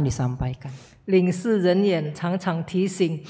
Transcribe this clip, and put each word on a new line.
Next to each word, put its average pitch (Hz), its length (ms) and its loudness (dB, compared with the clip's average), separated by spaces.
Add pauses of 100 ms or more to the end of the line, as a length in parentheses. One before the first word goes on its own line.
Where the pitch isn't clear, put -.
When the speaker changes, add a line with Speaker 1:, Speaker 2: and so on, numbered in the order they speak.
Speaker 1:
disampaikan." 127 640 -4 (400)
Speaker 2:
领 185 160 6
事 214 320 0
人 180 240 4
员 156 320 0
常 180 240 -2
常 165 240 -2
提 185 240 0
醒， 170 320 -2 (100)